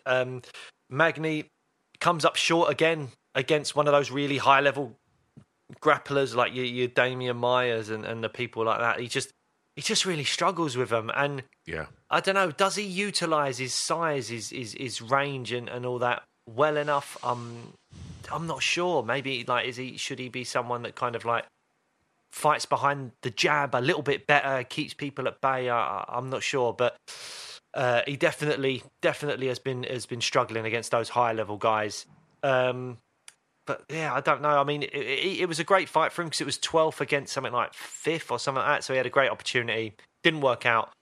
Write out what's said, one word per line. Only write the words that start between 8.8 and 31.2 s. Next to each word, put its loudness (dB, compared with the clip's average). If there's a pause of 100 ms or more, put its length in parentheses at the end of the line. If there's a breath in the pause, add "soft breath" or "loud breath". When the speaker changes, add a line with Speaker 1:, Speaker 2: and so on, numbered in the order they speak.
Speaker 1:
He -6
just, -4 (440)
he -12
just 0
really -2
struggles 0
with 0
them. 0
And 0 (220)
Speaker 2:
Yeah. -6 (240)
Speaker 1:
I 4
don't 2
know, 2
does 2
he -4
utilise 0
his -4
size, -2
his, -8
his, -10
his -8
range 0
and, -4
and -8
all -4
that 0 (220)
well 2
enough? -2
Um, -6 (580)
I'm -6
not -6
sure. 2
Maybe, -2
like, 2
is -6
he, -10
should -6
he -8
be -8
someone -4
that -8
kind -4
of, -8
like, 0 (840)
fights 0
behind -2 (100)
the -4
jab 2
a 2
little 2
bit -2
better, 4
keeps -8
people -6
at -4
bay? 0
I, 2
I, -2
I'm -6
not -4
sure, 0
but, 0 (800 loud breath)
uh, 2
he -4
definitely, 0 (180)
definitely 0
has -2
been, -6
has -6
been -8
struggling 0
against -4
those 2
high 2